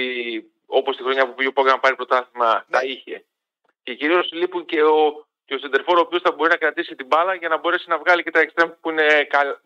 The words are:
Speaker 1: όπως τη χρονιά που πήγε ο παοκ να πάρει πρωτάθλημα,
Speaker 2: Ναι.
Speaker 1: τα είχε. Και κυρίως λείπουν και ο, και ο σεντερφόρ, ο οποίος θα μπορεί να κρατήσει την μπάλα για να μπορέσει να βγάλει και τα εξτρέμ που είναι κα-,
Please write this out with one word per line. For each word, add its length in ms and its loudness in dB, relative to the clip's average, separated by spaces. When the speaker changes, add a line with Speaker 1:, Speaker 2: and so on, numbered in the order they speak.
Speaker 1:
όπως 320 0
τη 60 -12
χρονιά 240 2
που 80 -14
πήγε 140 -2
ο 40 -4
παοκ 140 2
να 120 4
πάρει 160 2
πρωτάθλημα, 580 0
Speaker 2:
Ναι. 240 -2
Speaker 1:
τα 60 2
είχε. 420 -10
Και 120 -10
κυρίως 360 0
λείπουν 340 -4
και 180 0
ο, 420 2
και 80 -10
ο 40 -4
σεντερφόρ, 400 0
ο 20 6
οποίος 220 0
θα 100 2
μπορεί 180 -2
να 80 2
κρατήσει 380 -4
την 100 -16
μπάλα 280 -2
για 160 -8
να 80 0
μπορέσει 320 -4
να 80 0
βγάλει 260 0
και 80 -10
τα 80 2
εξτρέμ 300 2
που 80 -6
είναι 340 2
κα-, 420 -2